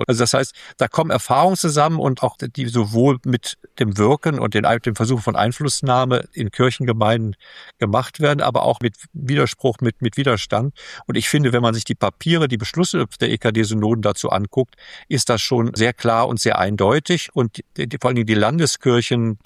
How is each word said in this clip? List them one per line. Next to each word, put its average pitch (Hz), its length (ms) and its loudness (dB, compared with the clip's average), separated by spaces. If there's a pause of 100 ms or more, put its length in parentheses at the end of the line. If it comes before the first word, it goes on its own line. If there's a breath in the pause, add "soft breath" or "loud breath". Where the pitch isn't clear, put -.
Also 117 160 2
das 120 120 0
heißt, 131 200 -2 (220 loud breath)
da 127 100 0
kommen 160 240 -2
Erfahrungen 143 460 2
zusammen 156 420 0
und 135 240 -2
auch 120 160 -2
die 131 280 -6
sowohl 117 580 2
mit - 340 -4 (220)
dem 104 180 -2
Wirken 139 400 2
und 110 160 -4
den, 104 100 0 (200)
dem 113 100 -2
Versuch 117 260 -2
von 107 140 -2
Einflussnahme 127 1000 0
in 104 200 -6
Kirchengemeinden 113 800 0 (440 loud breath)
gemacht 113 420 -2
werden, 143 200 2
aber 127 220 0
auch - 160 0
mit 117 160 -4 (180)
Widerspruch, 139 680 -2
mit, 117 200 -2
mit 113 160 -4
Widerstand. 123 600 -2 (300 loud breath)
Und - 100 -4
ich 113 120 -2
finde, 143 240 2
wenn 123 100 2
man 117 120 2
sich 113 100 -6
die - 120 -4
Papiere, 160 500 0
die 123 100 -2
Beschlüsse 151 500 -2 (140)
der 113 100 0
E 113 80 -2
K 117 120 0
D-Synoden 110 520 0
dazu - 280 -2
anguckt, 101 460 -2 (320 loud breath)
ist 131 200 -2
das 117 140 2
schon 117 320 0
sehr 113 180 2
klar 117 360 2
und 120 100 -4
sehr 107 220 0
eindeutig. 104 760 0
Und 120 300 -2 (120)
die, 139 120 -4
die, 123 120 -8
vor 123 100 2
allen 131 60 0
Dingen 117 100 0
die 107 80 2
Landeskirchen, 131 580 2 (540)